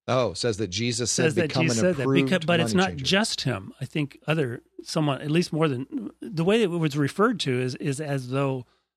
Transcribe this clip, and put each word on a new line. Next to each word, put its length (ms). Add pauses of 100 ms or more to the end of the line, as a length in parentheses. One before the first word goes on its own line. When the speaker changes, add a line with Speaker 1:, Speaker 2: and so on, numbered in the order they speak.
(100)
Speaker 1:
Oh, 220
says 240
that 120
Jesus 420
said, 140
Speaker 2:
Says 100
that 140
Speaker 1:
"Become 160
Speaker 2:
Jesus 140
Speaker 1:
an 60
Speaker 2:
said 120
that. 60
Speaker 1:
approved 300
Speaker 2:
Beca-, 140
but 140
it's 140
Speaker 1:
money 100
Speaker 2:
not 80
Speaker 1:
changer." 120
Speaker 2:
just 380
him. 380
I 40
think 420
other, 360 (200)
someone, 380
at 100
least 220
more 160
than, 420 (120)
the 220
way 180
it 80
was 260
referred 440
to 200
is, 160
is 240
as 300
though 340 (320)